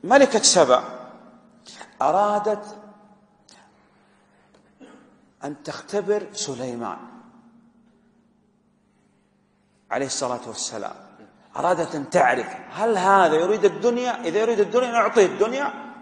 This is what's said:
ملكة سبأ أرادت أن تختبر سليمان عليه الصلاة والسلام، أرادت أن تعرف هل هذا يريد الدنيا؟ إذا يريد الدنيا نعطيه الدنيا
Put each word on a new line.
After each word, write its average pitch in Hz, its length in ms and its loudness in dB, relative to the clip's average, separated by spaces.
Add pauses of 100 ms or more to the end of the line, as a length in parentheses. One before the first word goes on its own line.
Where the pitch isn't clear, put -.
ملكة 254 340 6
سبأ 139 440 4 (1160)
أرادت 208 760 0 (2750)
أن 147 200 -12
تختبر 202 720 -6
سليمان 120 640 -8 (3000)
عليه 131 140 -4
الصلاة 123 420 -6
والسلام، 107 460 -10 (640)
أرادت 165 380 -2
أن 143 140 -8
تعرف 123 380 2 (240)
هل 214 260 -2
هذا 185 380 4
يريد 185 300 0
الدنيا؟ 233 560 0
إذا 170 180 -2
يريد 220 200 0
الدنيا 240 320 0
نعطيه 226 340 4
الدنيا 233 480 -2 (280)